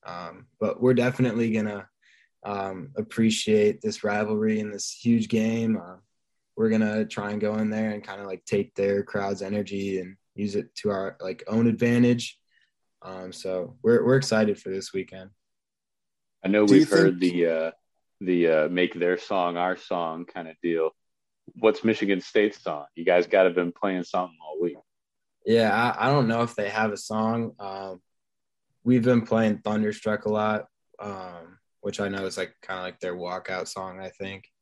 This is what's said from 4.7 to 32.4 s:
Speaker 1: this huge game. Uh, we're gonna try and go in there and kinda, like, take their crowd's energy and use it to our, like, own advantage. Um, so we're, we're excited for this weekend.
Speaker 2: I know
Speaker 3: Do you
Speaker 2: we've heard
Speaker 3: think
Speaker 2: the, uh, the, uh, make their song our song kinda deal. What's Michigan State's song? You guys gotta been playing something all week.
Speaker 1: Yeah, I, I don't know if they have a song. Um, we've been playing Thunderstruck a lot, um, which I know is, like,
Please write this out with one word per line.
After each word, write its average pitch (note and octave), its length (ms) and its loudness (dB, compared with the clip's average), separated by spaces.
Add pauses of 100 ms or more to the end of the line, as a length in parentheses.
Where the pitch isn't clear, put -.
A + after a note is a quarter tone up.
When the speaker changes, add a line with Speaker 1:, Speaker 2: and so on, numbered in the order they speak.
Speaker 1:
this G2+ 200 -10
huge A#2 380 0
game. A2+ 480 0
Uh, F2+ 200 -12 (580)
we're A2 140 2
gonna A2 360 2
try G#2 260 -6
and G#2 100 -4
go G#2+ 140 0
in G#2+ 160 -2
there A2 180 -2
and G#2 160 -8
kinda, G2+ 200 -12
like, F#2+ 200 -10
take - 300 -2
their G2 280 0
crowd's G2 380 -4
energy G2 580 -4
and F#2 160 -12 (200)
use G2+ 200 -4
it - 200 -4
to G#2 160 -4
our, F#2+ 280 -4
like, F#2 280 -8
own A2+ 180 2
advantage. A#2+ 760 2 (640)
Um, F#2 320 -14
so F#2 480 -6
we're, A2+ 240 4
we're C3 120 6
excited A2 420 2
for F#2+ 100 -12
this F#2+ 240 -8
weekend. F#2+ 380 -8 (1120)
Speaker 2:
I F#2+ 40 2
know G#2+ 180 6
Speaker 3:
Do G2+ 80 8
you D3+ 60 10
Speaker 2:
we've D3+ 80 2
heard F#2+ 300 4
Speaker 3:
think F2+ 140 2
Speaker 2:
the, F2 140 2
uh, D#2+ 240 0 (500)
the, F2 260 2
uh, D#2 220 4
make F2+ 240 0
their F2 240 0
song F2 400 -2
our F2+ 180 -2
song E2+ 500 -6
kinda D#2+ 360 -14
deal. E2 300 0 (640)
What's A2 280 2
Michigan G2+ 380 2
State's G#2 400 0
song? D2+ 240 -6 (100)
You E2 80 -10
guys F2 240 4
gotta F#2+ 220 6
been F2 220 0
playing F#2 320 -4
something F2+ 380 -4
all D#2 200 -8
week. F2 160 -2 (680)
Speaker 1:
Yeah, A2 280 4
I, A#2 340 0
I C3+ 40 4
don't C#3 160 4
know A#2 160 0
if A#2 120 -6
they G2+ 140 -4
have A2 220 0
a G2+ 60 -8
song. A2 600 -4
Um, G2 420 -12 (840)
we've A#2+ 200 4
been A#2+ 220 4
playing A2 340 2
Thunderstruck G#2+ 680 -2
a G#2+ 60 -2
lot, G#2+ 360 -2 (320)
um, F2+ 580 -14 (240)
which G2+ 180 -6
I G2+ 80 -2
know G2 180 -4
is, F#2 120 -6
like, F#2 240 -6